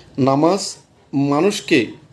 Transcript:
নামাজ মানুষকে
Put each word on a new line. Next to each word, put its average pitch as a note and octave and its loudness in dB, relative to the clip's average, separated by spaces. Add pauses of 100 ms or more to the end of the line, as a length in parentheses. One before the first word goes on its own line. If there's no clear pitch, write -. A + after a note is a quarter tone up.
(180)
নামাজ D3 0 (380)
মানুষকে C#3+ 0 (260)